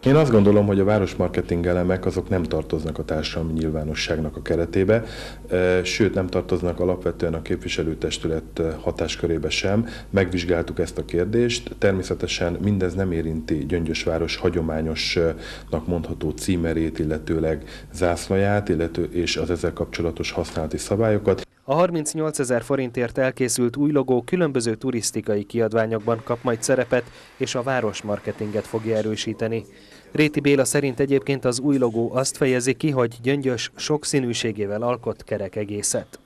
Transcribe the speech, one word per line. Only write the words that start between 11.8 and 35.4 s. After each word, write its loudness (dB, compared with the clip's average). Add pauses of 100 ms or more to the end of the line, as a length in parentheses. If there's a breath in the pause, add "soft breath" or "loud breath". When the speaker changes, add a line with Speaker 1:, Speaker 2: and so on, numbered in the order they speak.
Speaker 1:
mindez 2
nem -2
érinti -2
Gyöngyösváros -2
hagyományosnak -2
mondható -2
címerét, 0
illetőleg 0 (300 loud breath)
zászlaját, 2
illető-, 0
és -2
az -2
ezzel 0
kapcsolatos -4
használati -4
szabályokat. 2 (200)
Speaker 2:
A 2
harmincnyolcezer 0
forintért -2
elkészült 0
új 2
logó 2
különböző 0
turisztikai -2
kiadványokban 0
kap -2
majd 0
szerepet, 2 (340 loud breath)
és -4
a -2
városmarketinget -2
fogja -2
erősíteni. -4 (480 loud breath)
Réti 2
Béla 4
szerint 0
egyébként 2
az 0
új 2
logó 2
azt -2
fejezi 2
ki, 0
hogy 0
Gyöngyös 0
sokszínűségével -2
alkot -2
kerek -6